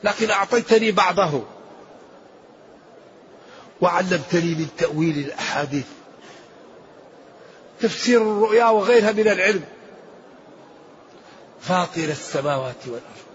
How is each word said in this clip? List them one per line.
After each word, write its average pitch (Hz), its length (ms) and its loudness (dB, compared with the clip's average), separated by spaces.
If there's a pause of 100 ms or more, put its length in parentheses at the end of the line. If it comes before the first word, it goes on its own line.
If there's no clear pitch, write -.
لكن 208 260 0
أعطيتني 220 640 2
بعضه. 180 520 0 (2250)
"وعلمتني 175 720 0
من 156 140 -4 (100)
تأويل 156 400 0
الأحاديث"، 143 680 -6 (2000)
تفسير 226 420 2
الرؤيا 214 440 2
وغيرها 220 460 4
من 214 160 2
العلم. 190 360 0 (2000)
"فاطر 175 440 -2
السماوات 139 840 -6
والأرض - 380 -14 (100)